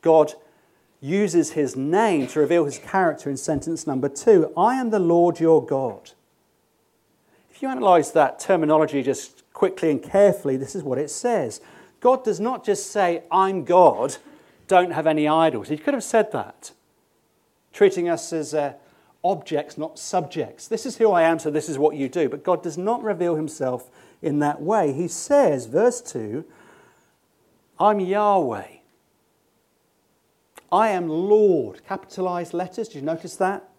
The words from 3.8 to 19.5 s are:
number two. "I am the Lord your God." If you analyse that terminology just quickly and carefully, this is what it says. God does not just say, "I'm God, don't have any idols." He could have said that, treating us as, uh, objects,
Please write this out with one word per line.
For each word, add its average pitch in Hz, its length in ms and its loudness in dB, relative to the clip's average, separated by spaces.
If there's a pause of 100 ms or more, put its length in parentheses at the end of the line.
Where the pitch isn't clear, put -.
number 135 220 -2
two. 170 480 4
"I 220 180 2
am 254 140 -4
the 214 100 0
Lord 170 400 2
your 160 260 4
God." 131 460 -6 (1400)
If - 120 -16
you 262 80 -4
analyse 196 420 4
that 143 280 2
terminology 156 640 2
just - 400 -6 (100)
quickly - 380 -2
and 135 100 -2
carefully, 190 560 2
this 131 180 -10
is 175 80 -8
what 127 140 -4
it 147 120 -6
says. 185 520 -4 (380)
God 254 240 2
does 190 160 -2
not 233 240 -4
just 202 280 -4
say, 175 400 0
"I'm 190 320 0
God, 135 540 4 (500)
don't 180 240 4
have 151 140 -4
any 151 220 2
idols." 156 400 2
He 147 100 -6
could 277 160 -4
have 240 100 -4
said 220 280 0
that, - 400 -10 (1000)
treating 185 380 2
us 165 240 -6
as, 151 220 -6
uh, 139 180 -2 (500)
objects, 160 540 -4